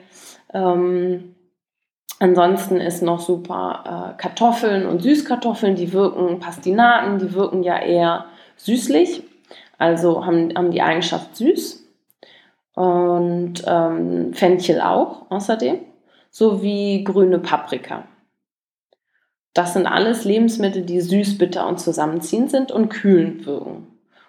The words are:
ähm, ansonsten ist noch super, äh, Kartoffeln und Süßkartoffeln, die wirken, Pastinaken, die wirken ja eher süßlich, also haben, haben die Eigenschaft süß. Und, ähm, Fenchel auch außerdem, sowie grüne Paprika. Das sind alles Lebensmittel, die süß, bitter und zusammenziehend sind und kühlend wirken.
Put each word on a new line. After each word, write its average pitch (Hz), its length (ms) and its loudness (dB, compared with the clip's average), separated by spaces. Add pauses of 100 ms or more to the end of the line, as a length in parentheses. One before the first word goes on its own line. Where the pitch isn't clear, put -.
(520)
ähm, 180 840 0 (840)
ansonsten 180 600 4
ist 175 220 -6
noch 170 180 0
super, 175 960 -6
äh, - 40 -16
Kartoffeln 208 640 0
und 170 160 -2
Süßkartoffeln, 240 760 0
die 175 160 -4
wirken, 180 480 0
Pastinaken, 196 800 2
die 180 160 -4
wirken 190 280 0
ja 175 160 -2
eher 170 480 0 (300)
süßlich, 277 640 0 (540)
also 170 480 2
haben, 170 320 0
haben 175 140 0
die 170 120 0
Eigenschaft 165 540 -2
süß. - 480 0 (960)
Und, 175 880 0
ähm, 170 680 0
Fenchel 175 460 2
auch 185 500 0
außerdem, 226 500 -2 (500)
sowie 202 720 0
grüne 185 380 4
Paprika. - 640 -6 (1500)
Das 175 200 0
sind 185 160 0
alles 226 360 0
Lebensmittel, 208 580 0
die 175 180 -2
süß, 196 380 0
bitter 175 280 0
und 170 140 -4
zusammenziehend 170 720 -2
sind 277 180 0
und 220 180 0
kühlend 170 580 2
wirken. - 420 -10 (400)